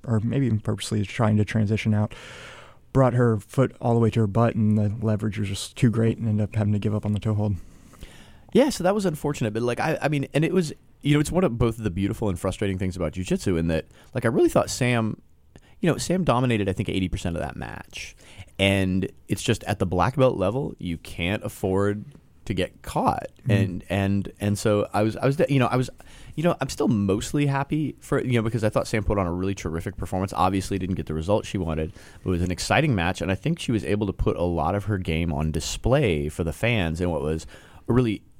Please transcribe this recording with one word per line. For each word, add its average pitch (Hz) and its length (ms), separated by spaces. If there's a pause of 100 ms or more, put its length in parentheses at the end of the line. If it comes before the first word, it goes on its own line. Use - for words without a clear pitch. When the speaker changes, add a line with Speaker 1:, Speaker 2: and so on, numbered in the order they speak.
Speaker 1:
or 110 140
maybe 120 260
even 110 140
purposely 107 440
trying 107 340
to 104 60
transition 107 480
out, 104 220 (760)
brought 127 220
her 117 240
foot - 420
all 120 140
the 117 40
way 113 120
to 117 100
her 110 80
butt, 113 260
and 107 240
the 104 160 (100)
leverage 107 320
was 104 120
just - 260
too 123 160
great 113 280
and 113 100
ended 107 160
up - 100
having 107 180
to 104 60
give 104 160
up 104 100
on 104 80
the 104 60
toe 107 160
hold. 104 220 (960)
Speaker 2:
Yeah, 269 160
so 185 160
that 190 100
was 208 100
unfortunate, 147 480
but, 113 100
like, 120 180
I, 156 200
I 143 80
mean, 139 240
and 156 120
it 160 80
was, 175 200 (280)
you 143 140
know, 147 60
it's 156 120
one 180 100
of 117 160
both 117 200
of 110 40
the 104 80
beautiful 98 380
and 87 100
frustrating 95 400
things 92 160
about 85 180
jiu-jitsu 92 440
in 82 120
that, 80 180 (260)
like, 123 120
I 117 40
really 160 220
thought - 200
Sam, 120 500 (600)
you 170 100
know, 117 60
Sam 185 260
dominated, 120 460
I 92 40
think, 98 160
eighty 92 200
percent 85 260
of 76 80
that 71 140
match. - 580 (460)
And 95 500 (160)
it's - 160
just - 220
at - 160
the 95 60
black 90 280
belt 131 220
level, 107 420
you 85 200
can't 90 440
afford 101 640 (400)
to - 80
get - 300
caught. - 460 (120)
Speaker 1:
Mm-hmm. 127 100
Speaker 2:
And, 95 380
and, 98 500
and 101 200
so 104 340
I 104 100
was, 110 140
I - 80
was, 139 240
you 139 100
know, 120 80
I 123 100
was, 127 120 (460)
you 151 100
know, 170 160
I'm 131 80
still - 200
mostly 113 580
happy 139 540
for, - 220
you 127 100
know, 117 100
because 110 200
I - 60
thought - 180
Sam 110 160
put 101 160
on 92 80
a 85 60
really 92 220
terrific 85 420
performance. 95 380
Obviously 95 440
didn't 92 180
get 80 100
the 78 80
result 85 320
she - 100
wanted, 80 380 (280)
but - 60
it 92 40
was 87 100
an 90 80
exciting 117 440
match. 90 280
And 92 100
I - 20
think 160 240
she - 140
was 107 100
able 104 240
to 95 60
put - 240
a 85 60
lot 85 320
of 101 100
her 104 140
game 82 340
on 78 200
display 82 760
for 85 160
the 80 80
fans 90 480
in 90 80
what 76 140
was 80 240 (420)
a 117 60
really 120 260 (180)